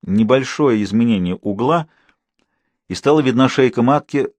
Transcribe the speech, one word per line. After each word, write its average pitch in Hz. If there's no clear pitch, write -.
Небольшое 113
изменение 98
угла, 123
и 90
стала 147
видна 131
шейка 123
матки 143